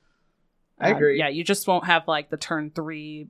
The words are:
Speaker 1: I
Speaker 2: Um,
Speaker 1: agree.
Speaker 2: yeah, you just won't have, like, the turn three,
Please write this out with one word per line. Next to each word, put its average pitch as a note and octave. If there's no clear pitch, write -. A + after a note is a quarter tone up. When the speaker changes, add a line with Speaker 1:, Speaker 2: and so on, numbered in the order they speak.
Speaker 1:
I E3
Speaker 2:
Um, D#3+
Speaker 1:
agree. C#3+
Speaker 2:
yeah, D3+
you D3+
just G3
won't F3
have, E3+
like, D3+
the D#3
turn D3+
three, D3+